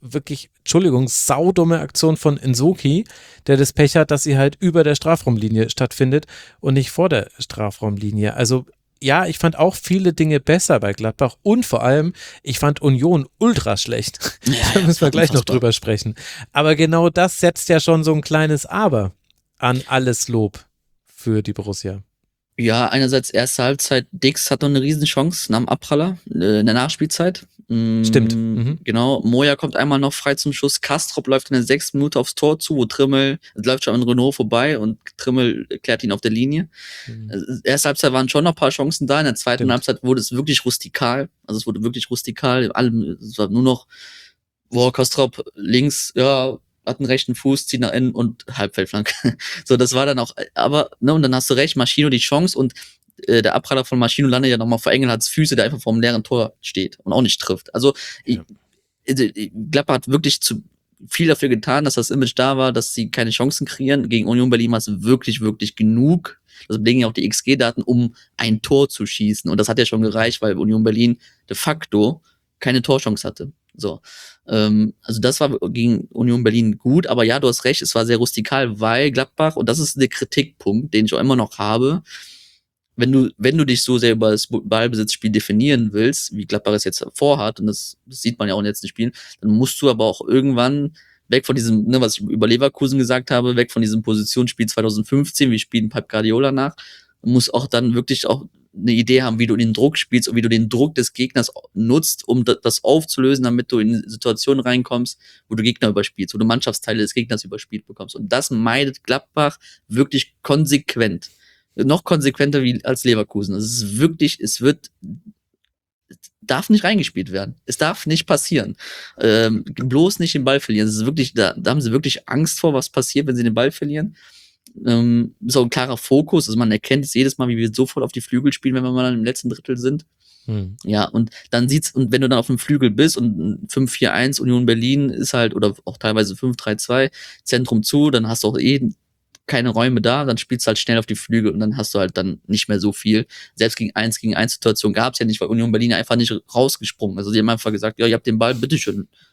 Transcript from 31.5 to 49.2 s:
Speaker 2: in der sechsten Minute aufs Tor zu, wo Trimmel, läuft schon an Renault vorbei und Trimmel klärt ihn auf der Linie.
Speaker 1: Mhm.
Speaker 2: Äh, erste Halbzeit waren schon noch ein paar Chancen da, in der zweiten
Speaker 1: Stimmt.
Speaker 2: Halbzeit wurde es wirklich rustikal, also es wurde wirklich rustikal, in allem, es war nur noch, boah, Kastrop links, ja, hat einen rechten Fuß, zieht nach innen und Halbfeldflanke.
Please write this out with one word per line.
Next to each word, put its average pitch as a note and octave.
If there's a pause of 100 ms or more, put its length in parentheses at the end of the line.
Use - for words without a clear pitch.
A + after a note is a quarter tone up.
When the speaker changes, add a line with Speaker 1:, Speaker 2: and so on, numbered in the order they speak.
Speaker 2:
in C#3
der B2
sechsten C#3
Minute C#3+
aufs -
Tor D3+
zu, -
wo B2
Trimmel, C3+ (140)
läuft A#2+
schon A2+
an B2
Renault B2
vorbei A#2+
und A2 (180)
Trimmel B2 (160)
klärt A#2
ihn G#2
auf G2+
der A#2
Linie. C#3+ (400)
Speaker 1:
Mhm. A2+
Speaker 2:
Äh, G2 (240)
erste C#3+
Halbzeit C#3
waren C3
schon D3+
noch E3+
ein -
paar C3+
Chancen C#3+
da, C#3
in D#3
der B2+
zweiten B2
Speaker 1:
Stimmt. A#2+
Speaker 2:
Halbzeit A#2+
wurde B2+
es -
wirklich C3+
rustikal, B2+ (200)
also G#2+
es -
wurde G#2+
wirklich A#2+
rustikal, B2
in -
allem, A2+
es A2
war G#2
nur A#2
noch, B2+ (800)
boah, B2
Kastrop B2+ (120)
links, B2+
ja, C3 (280)
hat -
einen C3+
rechten B2+
Fuß, C3+
zieht B2
nach A#2
innen B2
und A#2
Halbfeldflanke. G2+ (120)